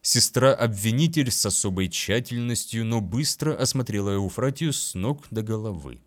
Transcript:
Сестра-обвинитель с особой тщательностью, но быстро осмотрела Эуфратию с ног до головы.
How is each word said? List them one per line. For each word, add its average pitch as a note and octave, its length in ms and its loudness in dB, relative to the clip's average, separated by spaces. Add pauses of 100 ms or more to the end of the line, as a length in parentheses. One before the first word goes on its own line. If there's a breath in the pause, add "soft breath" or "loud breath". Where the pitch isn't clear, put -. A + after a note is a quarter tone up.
Сестра-обвинитель B2 1300 2
с - 160 0
особой F#2+ 440 0
тщательностью, A#2+ 920 -2
но A2+ 160 0
быстро C#3+ 540 -2
осмотрела G#2 640 0
Эуфратию C3 580 -2
с - 220 -4
ног B2 340 -4
до A2 140 -4
головы. G#2 640 -6